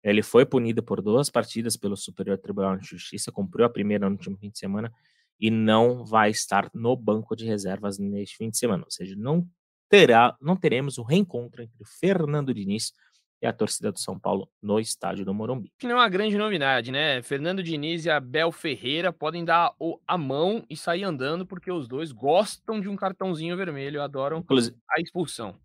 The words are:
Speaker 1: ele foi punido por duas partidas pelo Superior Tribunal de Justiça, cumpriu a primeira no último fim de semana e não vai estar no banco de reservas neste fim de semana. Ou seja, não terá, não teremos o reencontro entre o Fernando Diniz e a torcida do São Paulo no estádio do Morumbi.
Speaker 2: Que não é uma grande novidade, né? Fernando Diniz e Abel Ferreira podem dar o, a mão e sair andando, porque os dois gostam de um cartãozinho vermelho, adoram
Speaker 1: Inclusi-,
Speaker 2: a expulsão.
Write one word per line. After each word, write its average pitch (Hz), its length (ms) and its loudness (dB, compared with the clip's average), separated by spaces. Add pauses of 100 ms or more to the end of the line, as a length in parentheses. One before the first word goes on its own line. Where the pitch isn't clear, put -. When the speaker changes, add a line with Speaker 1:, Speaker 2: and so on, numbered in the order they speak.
Speaker 1:
ele 104 200 4
foi 123 200 6
punido 117 380 2
por 101 220 -4
duas 113 260 2
partidas 113 480 -2
pelo 101 180 -4
Superior 95 440 -6
Tribunal 95 380 -4
de 95 100 -12
Justiça, - 440 -12
cumpriu 101 320 -2
a 120 60 4
primeira 104 400 0
no 101 60 0
último 98 220 -10
fim 101 120 -14
de - 80 -16
semana 104 340 -6 (480)
e 110 120 2
não 113 520 4
vai 107 280 4
estar 101 420 0
no 117 220 0
banco 110 400 -2
de 113 100 -10
reservas 98 540 -4
neste 101 380 -6
fim 113 120 -6
de 107 80 -6
semana. 107 260 0
Ou - 80 -14
seja, 95 240 -10
não 151 320 0 (400)
terá, 123 540 8
não 165 140 2
teremos 143 420 0
o 120 60 -10
reencontro 123 580 -2
entre 117 180 -18
o 107 60 -20
Fernando 151 680 0
Diniz 104 380 -4 (500)
e 117 60 -2
a 113 60 -2
torcida - 360 -2
do - 100 -8
São 101 200 -8
Paulo 98 300 -2 (120)
no 104 200 0
estádio 95 420 -6
do 95 100 -4
Morumbi. 123 460 -6
Speaker 2:
Que 254 80 -8
não 240 80 0
é 247 40 4
uma 233 100 4
grande 202 280 0
novidade, 139 540 0
né? 139 300 0
Fernando 170 420 -4
Diniz 160 400 -4
e 165 60 0
Abel 151 420 0
Ferreira 156 640 -4
podem 165 320 -6
dar 170 340 2
o, 160 260 -4
a 180 120 0
mão 160 520 0
e 175 60 -10
sair 175 300 -2
andando, 160 400 -4
porque 185 260 -10
os 151 160 -4
dois 143 240 -8
gostam 180 680 0
de 196 80 -6
um 196 80 -6
cartãozinho 180 580 -4
vermelho, 147 460 -6
adoram 143 380 -4
Speaker 1:
Inclusi-, 127 360 2 (140)
Speaker 2:
a 156 100 2
expulsão. 139 640 -6